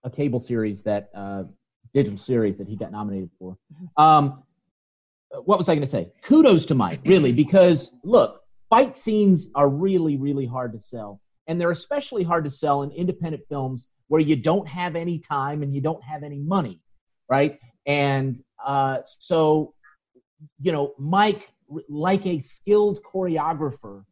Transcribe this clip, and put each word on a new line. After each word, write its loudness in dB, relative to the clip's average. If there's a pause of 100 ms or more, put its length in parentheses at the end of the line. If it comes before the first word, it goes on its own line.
a -10
cable -2
series -4
that, -4
uh, -10 (500)
digital 0
series -2
that -12
he -12
got -12
nominated -8 (100)
for. -16 (380)
Um, 4 (1000)
what 2
was -2
I 4
gonna -2
say? -6 (120)
Kudos 6
to 2
Mike, -2
really, 6
because, 4 (120)
look, 2 (280)
fight 4
scenes 2
are 4
really, 0
really -4
hard -8
to -16
sell, -16 (260)
and -4
they're 0
especially -6
hard 0
to -6
sell -2
in -10
independent -6
films -8 (200)
where 2
you 2
don't 0
have -8
any -4
time -4
and -4
you -4
don't -4
have -12
any -12
money, -4 (500)
right? 0 (280)
And, -2 (240)
uh, -2 (200)
so, 0 (880)
you 0
know, -4
Mike, 0 (240)
r-, -10
like -2
a -2
skilled 0
choreographer -6